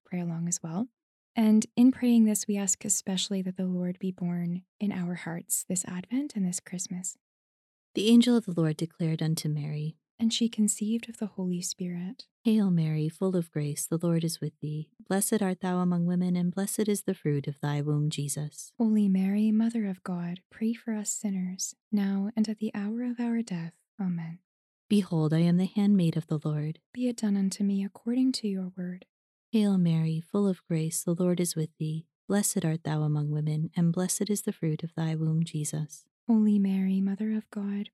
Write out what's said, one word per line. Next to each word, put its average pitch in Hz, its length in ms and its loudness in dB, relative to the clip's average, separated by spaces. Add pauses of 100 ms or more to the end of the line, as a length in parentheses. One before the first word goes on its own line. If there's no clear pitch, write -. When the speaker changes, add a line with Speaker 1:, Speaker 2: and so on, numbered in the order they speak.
Speaker 1:
pray 180 140 -6
along 170 280 -4
as 175 160 -4
well. 175 240 -4 (480)
And 220 300 6 (100)
in 247 160 8
praying 233 340 4
this, 214 220 0
we 202 100 0
ask 202 260 -2
especially 190 600 -2
that 185 140 -6
the 185 80 -2
Lord 180 340 -2
be 185 120 -2
born 175 520 -4 (160)
in 202 120 0
our 175 240 -4
hearts - 520 -6
this 180 180 -4
Advent 247 500 -6
and 190 100 0
this 180 140 -2
Christmas. - 580 -8 (800)
Speaker 2:
The 202 140 0
angel 240 260 8
of 226 100 2
the 180 140 -6
Lord 156 180 2
declared 160 460 -2
unto 156 260 -2
Mary, 151 460 -4 (240)
Speaker 1:
And 226 140 2
she 233 140 0
conceived 220 640 -2
of 226 80 -14
the 220 100 -6
Holy 180 340 -4
Spirit. 180 640 -8 (180)
Speaker 2:
Hail 220 280 4
Mary, 156 380 2
full 185 260 -2
of 170 160 -2
grace, 147 340 -4
the 165 120 -2
Lord 165 260 2
is 160 160 -4
with 147 220 -6
thee. 151 280 -6 (180)
Blessed 196 340 0
art 185 200 -2
thou 180 180 0
among 175 260 2
women, 180 300 0
and 175 180 0
blessed 202 340 -2
is 208 160 0
the 196 120 -2
fruit 143 320 -2
of 143 140 -8
thy 147 200 -2
womb, 147 280 0
Jesus. 147 680 -6
Speaker 1:
Holy 214 320 4
Mary, 196 420 2
Mother 226 360 0
of 185 160 -8
God, 175 360 -6 (120)
pray 226 220 -2
for 226 200 -6
us 214 160 -6
sinners, 185 680 -4 (160)
now 196 440 0
and 220 120 2
at 220 120 -6
the 214 160 -4
hour 214 280 -4
of 247 160 -6
our 233 220 0
death. 170 320 -6 (260)
Amen. 170 400 -4 (500)
Speaker 2:
Behold, 165 440 2
I 160 60 4
am 175 180 4
the 185 80 4
handmaid 202 500 4
of 156 120 -4
the 156 160 -2
Lord. 151 360 -4 (140)
Speaker 1:
Be 247 140 -4
it 240 100 -2
done 202 200 0
unto 196 260 0
me 196 200 0
according 247 500 0
to - 140 -4
your 190 300 -4
word. 180 280 -10 (460)
Speaker 2:
Hail 202 260 4
Mary, 160 420 4
full 202 280 0
of 185 200 -2
grace, 160 360 -2
the 175 120 0
Lord 180 240 2
is 175 160 0
with 156 140 -2 (100)
thee. 156 260 -4 (220)
Blessed 202 380 0
art 160 180 0
thou 151 200 0
among 151 260 0
women, 151 460 -2
and 170 180 4
blessed 185 360 -2
is 208 140 -2
the 208 100 -4
fruit 156 300 -2
of 165 120 -10
thy 160 200 -2
womb, 160 280 2
Jesus. 151 600 -6 (220)
Speaker 1:
Holy 214 320 4
Mary, 190 420 2
Mother 196 340 -2
of 214 160 -6
God, 202 420 -6